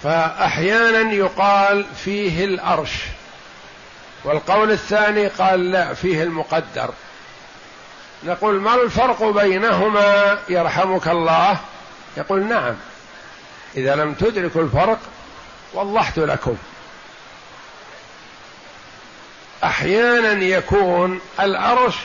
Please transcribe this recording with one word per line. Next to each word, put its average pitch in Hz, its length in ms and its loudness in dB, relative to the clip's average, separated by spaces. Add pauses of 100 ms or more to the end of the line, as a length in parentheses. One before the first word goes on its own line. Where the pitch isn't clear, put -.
فأحيانا 190 1080 0
يقال 202 720 2 (200)
فيه 190 400 -2
الأرش، 175 460 -4 (1300)
والقول 185 480 0
الثاني 208 560 0
قال 185 440 0
لا، 175 220 0
فيه 165 300 -2
المقدر. 156 640 -4 (1300)
نقول: 196 380 0
ما 226 140 2
الفرق 240 480 2
بينهما 202 1160 2 (100)
يرحمك 180 580 0
الله؟ 165 500 2 (600)
يقول: 190 260 -2
نعم، 180 320 -2 (1040)
إذا 135 180 0
لم 151 180 -2
تدركوا 180 480 -2
الفرق 165 380 2 (760)
وضحت 202 460 -2
لكم. 131 380 -2 (3000)
أحيانا 214 800 2
يكون 185 800 2 (180)
الأرش 202 640 2